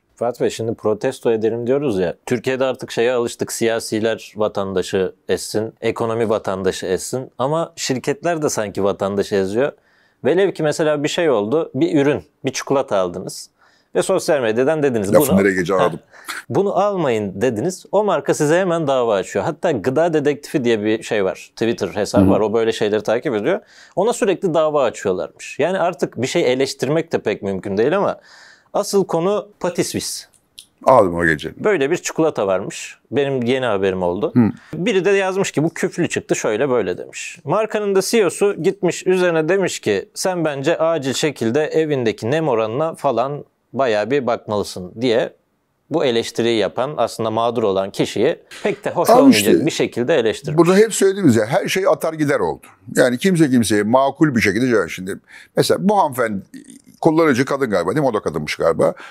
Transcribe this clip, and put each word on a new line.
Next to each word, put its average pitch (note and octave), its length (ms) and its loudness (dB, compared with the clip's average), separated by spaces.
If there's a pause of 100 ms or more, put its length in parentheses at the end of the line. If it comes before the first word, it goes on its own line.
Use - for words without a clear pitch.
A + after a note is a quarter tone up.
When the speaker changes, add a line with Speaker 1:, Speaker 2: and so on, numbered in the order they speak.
(160)
Speaker 1:
Fuat B2+ 260 -4
Bey, A#2 80 2
şimdi A2+ 240 -4
protesto A#2 580 -2
edelim A2+ 360 0
diyoruz C3 320 0
ya. E2+ 160 -2 (100)
Türkiye'de B2+ 400 -2
artık C3 260 -6
şeye A#2+ 200 0
alıştık. A#2+ 400 -4
Siyasiler A2+ 840 -2
vatandaşı G2 800 -2 (140)
ezsin, G#2+ 520 -4
ekonomi A2+ 480 -2
vatandaşı F#2+ 560 -2
ezsin. F#2+ 520 -4
Ama D#3 380 -2
şirketler D3 680 -4
de D3 80 0
sanki G2+ 340 -4
vatandaşı G2 520 0
eziyor. G2+ 360 0 (540)
Velev F3 260 2
ki - 120 -6
mesela D3+ 400 0
bir D3 40 0
şey E3 220 0
oldu, A#2+ 460 0
bir D#3 260 0
ürün, C3+ 220 0 (220)
bir C3 80 -2
çikolata C3 440 -2
aldınız. F#2 520 -6 (460)
Ve F3+ 80 2
sosyal E3 380 0
medyadan C3 420 2
dediniz, A2 300 0
Speaker 2:
Lafın E2 140 6
Speaker 1:
"Bunu, F#2+ 120 2
Speaker 2:
nereye G2 140 4
geleceğini F#2 260 0
Speaker 1:
ha, F2+ 60 4
Speaker 2:
anladım. E2+ 140 -2 (500)
Speaker 1:
bunu F#3 280 0
almayın." C3+ 640 0
dediniz. B2+ 500 -2
O G3+ 120 2
marka E3 300 0
size D3+ 260 2
hemen E3+ 280 0
dava B2 280 2
açıyor. F#2+ 300 -2
Hatta E3 260 -2
Gıda C3 420 0
Dedektifi D3 500 -2
diye A2+ 200 2
bir A2 200 0
şey G#2 220 0
var. - 300 -6
Twitter A2+ 320 -2
hesabı G2 340 0
Speaker 2:
Hı F#2+ 60 4
hı. G2 40 4
Speaker 1:
var. G2 80 2
O G#2 140 0
böyle A2+ 180 2
şeyleri G#2 320 -2
takip A#2+ 320 -2
ediyor. C#3 240 -2 (360)
Ona G#3+ 180 0
sürekli F#3 400 0
dava D3+ 300 2
açıyorlarmış. - 760 -4
Yani F3 200 0
artık E3+ 420 -2
bir C3 60 -2
şey C3 260 0
eleştirmek C3+ 580 -2
de A#2+ 60 2
pek G#2 240 -4
mümkün G2 360 -4
değil C#3 200 2
ama D#3 220 0 (540)
asıl G3 320 0
konu G3 440 -2 (100)
patisvis. - 680 -4 (580)
Speaker 2:
Aldım G#2 300 6
o E2+ 100 0
gece. D#2 280 0 (100)
Speaker 1:
Böyle D#3+ 280 0
bir F3 60 0
çikolata D3 500 -2
varmış. F#2+ 500 -4 (140)
Benim C#3 320 0
yeni B2+ 220 0
haberim F#2+ 380 0
oldu. F2 320 -2
Speaker 2:
Hı. A2+ 140 2 (360)
Speaker 1:
Biri F#3+ 200 2
de G3 40 2
yazmış F#3+ 420 0
ki, C#3+ 120 -2
"Bu E3 60 0
küflü - 400 -4
çıktı, - 260 -4
şöyle B2+ 340 0
böyle." G2 280 0
demiş. - 460 -14
Markanın G#3 520 -2
da F#3+ 60 4
C - 160 0
E G#3+ 80 4
O'su G3 380 0
gitmiş F3+ 440 -2
üzerine F3 420 2
demiş F#3+ 300 0
ki, G2+ 340 0
"Sen F3+ 320 -2
bence C#3+ 320 0
acil C#3 360 0
şekilde C#3 520 0
evindeki C3 680 0
nem D#3+ 160 0
oranına A#2+ 480 0
falan C3+ 500 -2 (280)
bayağı A2+ 380 0
bir C#3 160 2
bakmalısın." G2+ 720 -4
diye A#2 320 2 (560)
bu D#3 160 0
eleştiriyi A#2 520 0
yapan, A2+ 400 -2
aslında A2 340 -2
mağdur A#2 320 0
olan F#2+ 280 0
kişiyi B2+ 480 -2 (240)
pek - 220 -4
de D3 60 -4
hoş E3+ 180 0
Speaker 2:
Abi A#3 100 8
Speaker 1:
olmayacak B3 340 6
Speaker 2:
işte, - 120 2
Speaker 1:
bir - 60 0
şekilde B2+ 440 0
eleştirmiş. A#2+ 420 0
Speaker 2:
burada E3+ 180 6
hep G#3+ 180 4
söylediğimiz F#3+ 420 4
ya, G#2+ 100 2
her E3+ 220 0
şey F#3+ 200 -2
atar D#3+ 260 0
gider D3 260 0
oldu. D#2+ 260 -2 (300)
Yani B2+ 220 4
kimse E3 320 2
kimseye G#2+ 340 2
makul C3+ 520 2
bir A2+ 60 2
şekilde G#2+ 260 0
cevap. G#2 220 2
Şimdi F#2 300 -10 (380)
mesela D#3 320 2
bu G#3 100 2
hanımefendi, A#2+ 420 -2 (600)
kullanıcı D#3 440 4
kadın C3+ 240 -2
galiba, F2+ 220 0
değil C#3 100 0
mi? C#3 60 0
O A#2+ 60 0
da G#2 60 -2
kadınmış D#2 360 -4
galiba. D#2+ 380 2 (180)